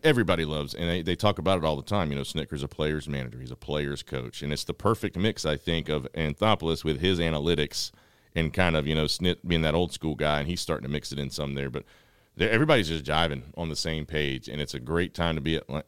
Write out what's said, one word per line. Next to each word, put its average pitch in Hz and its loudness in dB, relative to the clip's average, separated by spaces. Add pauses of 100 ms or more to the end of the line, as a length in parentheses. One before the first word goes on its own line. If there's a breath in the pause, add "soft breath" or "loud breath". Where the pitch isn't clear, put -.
everybody 95 4
loves, 73 -4
and 85 -2
they, 85 0
they 87 0
talk 98 2
about 92 2
it 80 0
all 78 2
the 69 -4
time. 92 -2
You 69 -2
know, 69 -2
Snitker's 69 -4
a 71 -4
player's 76 -2
manager. 64 -6
He's 64 -10
a 62 -10
player's 71 -4
coach. 62 -8
And 71 -2
it's 73 -4
the - -4
perfect 104 0
mix, 104 0
I 76 2
think, 82 -2
of 71 -2
Anthopoulos 80 2
with 76 0
his 92 4
analytics 78 0 (440 soft breath)
and 82 2
kind 87 4
of, 73 2
you 78 2
know, 78 4
Snit 87 0
being 85 2
that 78 2
old 85 2
school 78 -2
guy, 76 2
and 73 -2
he's 87 -2
starting 65 -4
to 69 -6
mix 73 -4
it 71 -4
in 69 -4
some 69 -4
there. 69 -4
But - -6 (500 soft breath)
they're, 98 2
everybody's 117 6
just 80 -2
jiving 76 2 (160)
on 85 -4
the 76 -4
same 78 -2
page, 69 -2
and 67 -6
it's 73 -4
a 69 -8
great 85 0
time 85 0
to 76 -2
be 80 2
an 76 -4
Atla-, 71 -6